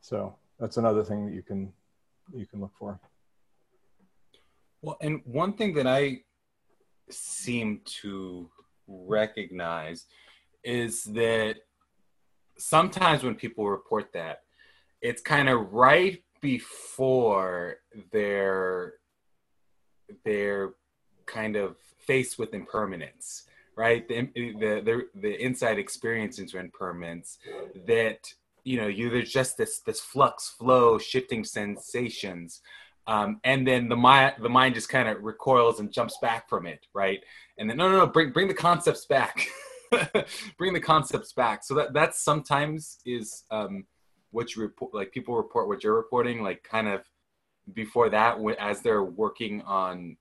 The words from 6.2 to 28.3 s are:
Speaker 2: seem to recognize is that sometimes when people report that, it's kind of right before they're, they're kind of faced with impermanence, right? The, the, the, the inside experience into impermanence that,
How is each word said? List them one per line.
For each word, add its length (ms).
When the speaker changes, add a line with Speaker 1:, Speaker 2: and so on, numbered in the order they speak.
Speaker 2:
seem 720
to 480
recognize 1160
is 420
that 500
sometimes 680
when 120
people 320
report 460
that, 300
it's 200
kind 280
of 240
right 500
before 1400
they're, 840
they're 500
kind 300
of 220
faced 400
with 160
impermanence, 920
right? 320
The, 280
the, 500
the, 300
the 280
inside 360
experience 580
into 220
impermanence 800
that, 320